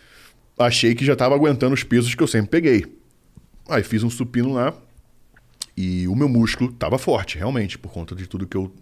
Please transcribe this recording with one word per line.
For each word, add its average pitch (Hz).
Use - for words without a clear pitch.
Achei 120
que 120
já 139
tava 127
aguentando 139
os 127
pesos 120
que -
eu 110
sempre 107
peguei. 156
Aí 120
fiz 110
um 117
supino 123
lá, 131
e 90
o 92
meu 143
músculo 123
tava 123
forte, 104
realmente, 107
por -
conta 85
de 90
tudo 92
que -
eu, 95